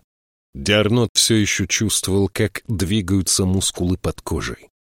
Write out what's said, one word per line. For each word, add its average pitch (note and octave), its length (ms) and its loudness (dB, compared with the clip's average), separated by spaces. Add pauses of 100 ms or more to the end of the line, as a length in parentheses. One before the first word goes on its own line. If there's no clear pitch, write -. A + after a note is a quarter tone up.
(560)
Диарнот G#2 580 2
все - 220 2
еще G#2 300 0
чувствовал, G2 640 0
как - 380 -4
двигаются F#2+ 800 0
мускулы F#2 520 0
под - 240 -6
кожей, - 480 -8 (260)